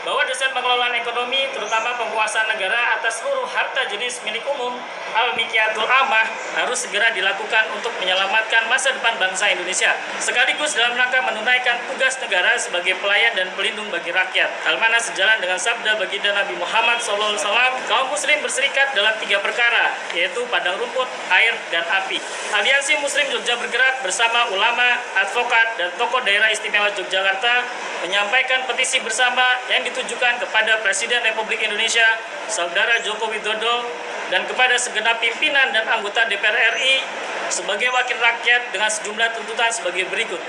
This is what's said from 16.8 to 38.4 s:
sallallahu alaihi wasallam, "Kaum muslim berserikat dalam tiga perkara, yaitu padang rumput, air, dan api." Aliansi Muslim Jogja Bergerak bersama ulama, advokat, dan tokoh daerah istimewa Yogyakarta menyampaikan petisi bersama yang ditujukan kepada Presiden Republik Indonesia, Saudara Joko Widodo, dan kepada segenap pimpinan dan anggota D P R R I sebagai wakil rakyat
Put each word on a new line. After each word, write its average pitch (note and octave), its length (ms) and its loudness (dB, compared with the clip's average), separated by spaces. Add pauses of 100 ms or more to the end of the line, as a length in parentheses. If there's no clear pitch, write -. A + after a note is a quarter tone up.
sallallahu G#3 400 -2
alaihi G#3 80 -2
wasallam, B3 260 2 (140)
"Kaum B3 240 2
muslim C#4+ 320 0
berserikat C4+ 480 0
dalam G#3+ 320 2
tiga - 160 0
perkara, A3 480 2 (240)
yaitu F3+ 400 0
padang F3+ 320 0
rumput, B3 240 -2 (240)
air, A3 240 4 (160)
dan E3+ 160 -2
api." F#3+ 320 -2 (320)
Aliansi C#4 480 2
Muslim C#4 320 0
Jogja A#3+ 240 -2
Bergerak A#3+ 480 0
bersama A3+ 480 0
ulama, A#3 480 2 (160)
advokat, A3+ 640 2
dan F3 160 -2
tokoh A#3+ 320 0
daerah G#3+ 240 4
istimewa G#3 400 0
Yogyakarta G3 720 0 (400)
menyampaikan B3 640 0
petisi B3+ 320 0
bersama B3 720 2
yang B3 140 0
ditujukan A#3+ 560 -2
kepada A3 400 2
Presiden A#3 400 0
Republik A3 400 -2
Indonesia, A3+ 560 2 (320)
Saudara G3 560 0
Joko G#3+ 240 -2
Widodo, A3 560 -2 (480)
dan G3+ 160 0
kepada B3 240 4
segenap A3+ 480 0
pimpinan C4 480 2
dan A3 160 0
anggota A3+ 400 0
D G3+ 100 0
P G3+ 80 -4
R A3 140 2 (160)
R - 80 -2
I C4+ 140 2 (580)
sebagai G#3 400 -2
wakil B3 240 0
rakyat A#3+ 560 2